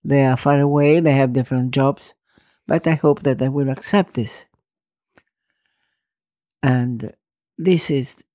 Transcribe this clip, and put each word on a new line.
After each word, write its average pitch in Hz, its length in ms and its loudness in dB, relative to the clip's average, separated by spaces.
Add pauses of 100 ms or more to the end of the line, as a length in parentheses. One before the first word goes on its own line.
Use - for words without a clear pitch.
They 139 200 2
are 127 120 2
far 143 240 0
away, 147 380 2
they 156 140 2
have 135 200 2
different 127 380 -2
jobs, 139 440 -2 (520)
but 156 220 -2
I 160 60 2
hope 147 280 0
that 135 160 0
they 131 100 -2
will 139 220 -2
accept - 440 -2
this. - 320 -8 (2250)
And 123 500 -2 (420)
this 165 340 0
is 135 340 -6 (100)